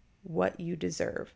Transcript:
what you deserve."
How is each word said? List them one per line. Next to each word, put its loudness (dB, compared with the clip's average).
what 2
you -2
deserve." 0